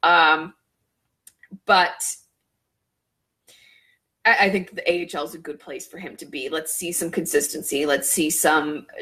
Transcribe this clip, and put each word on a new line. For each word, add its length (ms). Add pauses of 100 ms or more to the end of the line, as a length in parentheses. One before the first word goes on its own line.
Um, 520 (1080)
but 380 (2250)
I, 220
I 40
think 240
the 160
A 120
H 120
L 100
is 100
a 40
good 220
place 260
for 120
him 180
to 100
be. 220
Let's 260
see 160
some 220
consistency. 760
Let's 240
see 200
some 580 (140)